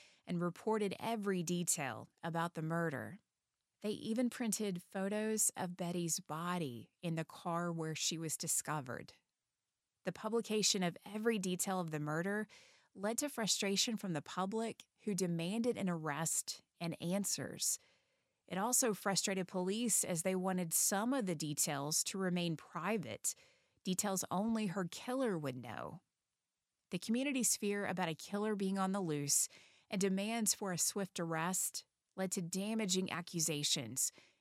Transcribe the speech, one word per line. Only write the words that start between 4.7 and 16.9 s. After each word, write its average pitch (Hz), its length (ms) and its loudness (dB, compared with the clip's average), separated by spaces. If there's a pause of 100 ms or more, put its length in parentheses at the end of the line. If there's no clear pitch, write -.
photos 214 640 0
of 180 200 -4
Betty's 175 440 0
body 160 720 -4 (120)
in 165 140 0
the 160 80 -2
car 170 480 -2
where 160 240 -2
she - 200 0
was 160 200 -2
discovered. - 800 -2 (920)
The 180 80 0
publication 214 720 2
of 175 120 0 (160)
every 220 280 2
detail 185 400 0
of 165 100 -2
the 151 80 -2
murder 170 480 0 (480)
led 214 240 -2
to 294 100 -2
frustration 208 680 2
from 190 160 -2
the 143 100 0
public, 214 640 -2 (200)
who 208 100 0
demanded 185 640 2
an 190 100 0
arrest 160 720 -2 (200)
and 170 200 -2